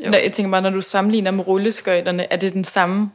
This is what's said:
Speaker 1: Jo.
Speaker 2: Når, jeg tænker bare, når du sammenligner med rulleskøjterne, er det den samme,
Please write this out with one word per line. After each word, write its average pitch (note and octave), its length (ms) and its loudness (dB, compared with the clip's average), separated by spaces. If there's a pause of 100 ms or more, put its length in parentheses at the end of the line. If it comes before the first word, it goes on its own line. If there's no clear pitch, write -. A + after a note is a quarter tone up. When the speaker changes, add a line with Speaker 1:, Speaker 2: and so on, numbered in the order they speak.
Speaker 1:
Jo. G3+ 60 -2
Speaker 2:
Når, G#3 80 6
jeg - 140 0
tænker G3 180 -2
bare, F#3+ 120 2
når F#3+ 80 2
du F#3+ 120 -2
sammenligner G3+ 480 0
med F#3 160 -2
rulleskøjterne, F#3 840 0
er F#3+ 40 0
det F#3 160 -2
den F#3+ 120 -2
samme, G3 500 0